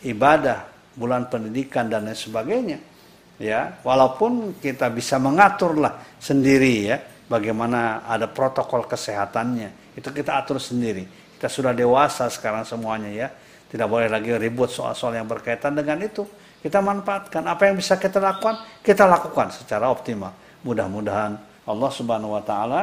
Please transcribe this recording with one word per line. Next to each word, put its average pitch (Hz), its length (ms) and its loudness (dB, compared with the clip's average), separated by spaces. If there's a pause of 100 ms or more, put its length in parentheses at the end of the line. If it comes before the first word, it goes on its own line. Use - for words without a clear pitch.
ibadah, 135 640 4 (320)
bulan 120 320 -2
pendidikan, 117 560 -4
dan 107 240 -2
lain 110 80 -8
sebagainya. 147 640 -4 (580)
Ya, 107 480 -2
walaupun 190 720 2
kita 127 320 -2
bisa 120 320 -2
mengaturlah 160 960 2
sendiri, 131 720 4
ya, 135 80 2 (320)
bagaimana 113 800 0
ada 110 160 0
protokol - 640 -2
kesehatannya, 113 1040 -6
itu - 160 -12
kita 143 320 -4
atur 135 160 -4
sendiri. 113 480 -4 (320)
Kita - 80 -8
sudah 131 240 0
dewasa 123 640 2
sekarang 110 320 -4
semuanya, 110 480 -6
ya, 117 140 -6 (420)
tidak 110 240 -2
boleh 113 160 2
lagi 110 240 0
ribut 117 400 0
soal-soal 117 480 -4
yang 110 80 -10
berkaitan 123 480 -4
dengan 151 240 -2
itu. 208 240 -6 (320)
Kita 196 240 0
manfaatkan 196 640 -2
apa 175 240 4
yang 196 80 2
bisa 185 240 0
kita 190 160 0
lakukan, 196 400 0 (240)
kita 202 240 8
lakukan 165 480 4
secara 113 400 0
optimal. 98 400 -6 (320)
Mudah-mudahan 104 720 -2 (320)
Allah 117 240 0
Subhanahu 110 400 -4
wa 104 80 -2
Ta'ala 113 420 -2